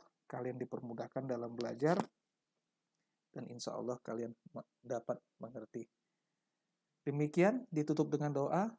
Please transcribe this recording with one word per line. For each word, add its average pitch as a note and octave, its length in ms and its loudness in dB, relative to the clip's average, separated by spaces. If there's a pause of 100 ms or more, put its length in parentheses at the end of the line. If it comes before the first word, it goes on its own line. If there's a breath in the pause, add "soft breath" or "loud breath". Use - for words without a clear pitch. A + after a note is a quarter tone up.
(240)
kalian B2+ 320 -4
dipermudahkan A#2+ 720 -6
dalam A#2+ 240 -4
belajar A#2+ 480 2 (1300)
dan C3 240 -12
insya - 240 -8
Allah A#2+ 240 -6
kalian A#2 320 -6 (240)
me-, A#2+ 120 -12 (120)
dapat A#2+ 400 -6 (160)
mengerti. A2+ 480 -10 (1200)
Demikian, D3+ 640 6
ditutup D3+ 400 2
dengan D3 240 2
doa. E3 320 2 (100)